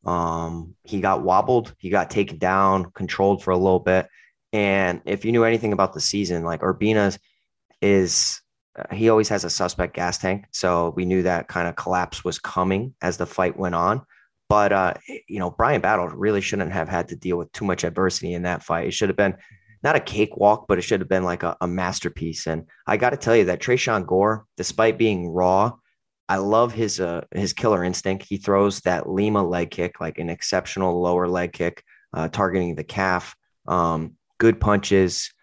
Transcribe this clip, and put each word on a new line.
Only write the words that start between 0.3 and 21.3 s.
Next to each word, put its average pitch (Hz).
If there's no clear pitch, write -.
he 101
got 95
wobbled. 110
He 90
got 95
taken 101
down, 95
controlled 98
for -
a 90
little 92
bit. 92
And 98
if 101
you 113
knew 117
anything 113
about 95
the 78
season, 87
like, 82
Urbina 101
is, 95
uh, -
he 110
always 110
has 101
a 87
suspect 90
gas 87
tank. 98
So 85
we 92
knew 90
that 87
kind 87
of 85
collapse -
was 90
coming 95
as 90
the 87
fight -
went 90
on. 98
But, 104
uh, 92
you 98
know, 87
Brian 117
Battle 92
really 98
shouldn't 92
have 85
had 87
to -
deal 87
with 82
too -
much 92
adversity 87
in 87
that 90
fight. 85
It 95
should 101
have 95
been 98
not 147
a -
cakewalk, 107
but 92
it 90
should 98
have 85
been, 92
like, 87